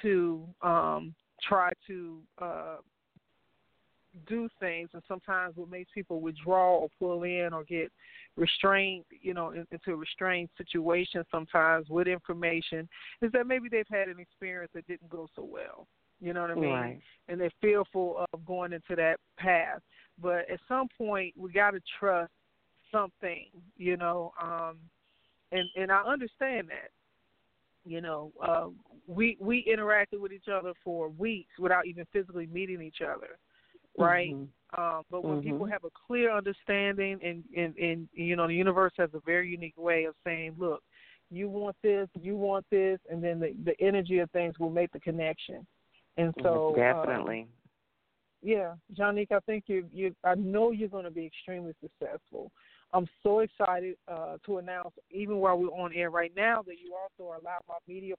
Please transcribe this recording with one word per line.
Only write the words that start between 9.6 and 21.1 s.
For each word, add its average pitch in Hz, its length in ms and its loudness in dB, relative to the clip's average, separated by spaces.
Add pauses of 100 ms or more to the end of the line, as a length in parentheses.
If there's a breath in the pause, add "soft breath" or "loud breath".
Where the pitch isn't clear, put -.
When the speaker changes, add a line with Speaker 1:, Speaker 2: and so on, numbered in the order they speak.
Speaker 1:
into 170 220 -6
a - 20 -2
restrained 175 640 -2
situation 170 720 0
sometimes 160 580 4
with 175 180 2
information 170 800 -2 (320 loud breath)
is 226 100 2
that 247 160 2
maybe 247 220 0
they've 220 200 0
had 196 200 0
an 180 100 -12
experience 180 540 -10
that 170 140 -12
didn't 170 220 -10
go 160 240 -10
so - 100 -14
well, - 440 -12 (320)
you 175 140 -6
know 175 80 -2
what 170 100 -2
I 170 40 -4
mean? 156 160 2
Speaker 2:
Right. 127 300 -4 (280)
Speaker 1:
And 175 100 -6
they're 175 120 0 (100)
fearful 185 720 2
of 165 120 -14
going 180 280 -6
into 170 240 -8
that 165 200 4 (200)
path. 175 440 2 (400 soft breath)
But 175 280 0
at 180 180 -6
some 262 300 0
point, 202 400 -2